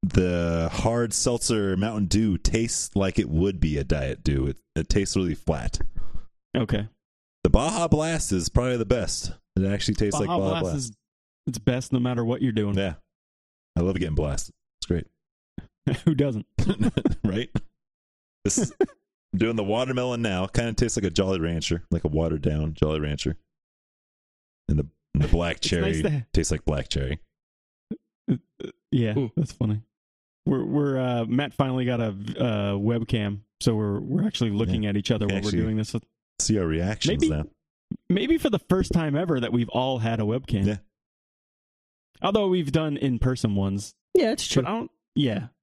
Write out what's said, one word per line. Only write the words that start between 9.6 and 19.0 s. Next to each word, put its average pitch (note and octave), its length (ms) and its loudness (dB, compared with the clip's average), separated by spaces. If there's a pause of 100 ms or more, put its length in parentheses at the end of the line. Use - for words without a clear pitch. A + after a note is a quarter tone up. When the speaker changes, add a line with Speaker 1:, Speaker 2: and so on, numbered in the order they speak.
Speaker 1:
actually G2+ 300 0
tastes G2 220 0
Speaker 2:
Baja G2 140 0
Speaker 1:
like F#2+ 80 0
Baja F#2+ 100 0
Speaker 2:
Blast F#2+ 120 0
Speaker 1:
Blast. F2+ 140 -2
Speaker 2:
is, A#2+ 160 -6 (540)
it's B2+ 120 -6
best B2+ 340 0
no C3 60 2
matter A#2+ 260 0
what A#2+ 160 0
you're B2+ 120 0
doing. G#2 240 0
Speaker 1:
Yeah. F#2+ 180 -2 (800)
I E2+ 40 2
love F2+ 160 0
getting F2 180 -2
blasted. D2 400 -2 (260)
It's - 60 -8
great. E2+ 200 -2 (920)
Speaker 2:
<laughs> - 80 -14
Who E3 80 4
doesn't? C3 320 0 (120)
Speaker 1:
<laughs> - 680 0
Right? G2 260 -2 (920)
This - 140 0
is, G#3 140 0 (320)